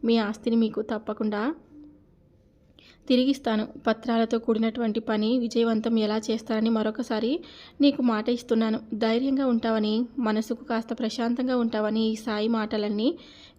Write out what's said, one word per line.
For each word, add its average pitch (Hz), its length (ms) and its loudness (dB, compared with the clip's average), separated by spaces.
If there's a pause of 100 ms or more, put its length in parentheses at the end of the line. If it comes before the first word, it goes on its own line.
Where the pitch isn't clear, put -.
మీ 233 140 4
ఆస్తిని 220 380 0
మీకు 220 260 0
తప్పకుండా 214 580 -4 (1700)
తిరిగిస్తాను. 254 580 2 (160)
పత్రాలతో 226 580 0
కూడినటువంటి 226 640 0
పని 220 380 0
విజయవంతం 233 600 0
ఎలా 214 200 0
చేస్తారని 220 520 -2
మరొకసారి 220 640 0 (480)
నీకు 277 220 4
మాట 220 260 2
ఇస్తున్నాను. 226 500 0 (160)
ధైర్యంగా 254 520 0
ఉంటావని, 226 480 2 (240)
మనసుకు 220 460 -2
కాస్త 226 280 -4
ప్రశాంతంగా 240 640 -2
ఉంటావని 220 500 0
ఈ 220 100 0
సాయి 214 320 -2
మాటలన్నీ 214 600 0 (500)